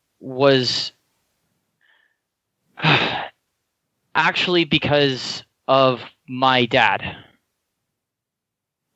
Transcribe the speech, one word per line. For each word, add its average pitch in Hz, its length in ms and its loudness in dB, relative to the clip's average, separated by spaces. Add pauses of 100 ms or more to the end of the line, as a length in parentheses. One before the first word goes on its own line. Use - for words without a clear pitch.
(200)
was 131 720 0 (1900)
<sighs> - 40 -8 (1300)
actually 175 500 0
because 143 800 -2 (240)
of 131 340 2 (260)
my 127 400 0
dad. 113 500 0 (1800)